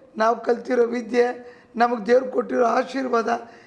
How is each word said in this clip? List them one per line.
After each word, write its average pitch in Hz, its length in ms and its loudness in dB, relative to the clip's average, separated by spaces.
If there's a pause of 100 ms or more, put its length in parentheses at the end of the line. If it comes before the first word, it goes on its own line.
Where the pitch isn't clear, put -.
(180)
ನಾವು 214 260 0
ಕಲ್ತಿರೋ 240 420 0
ವಿದ್ಯೆ, 240 680 -2 (200)
ನಮಗೆ 233 300 0
ದೇವ್ರು 254 260 4
ಕೊಟ್ಟಿರೋ 254 340 0
ಆಶೀರ್ವಾದ. 240 760 0 (260)